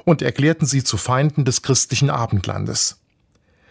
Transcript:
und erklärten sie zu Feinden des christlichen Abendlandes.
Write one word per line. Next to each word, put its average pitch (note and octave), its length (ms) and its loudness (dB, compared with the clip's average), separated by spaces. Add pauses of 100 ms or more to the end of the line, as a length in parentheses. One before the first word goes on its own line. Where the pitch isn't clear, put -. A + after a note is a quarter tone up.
und D#3+ 160 4
erklärten D3 440 0
sie C3 160 2
zu - 140 -2
Feinden C3+ 480 0
des B2+ 180 0
christlichen - 480 0
Abendlandes. A2 920 -4 (680)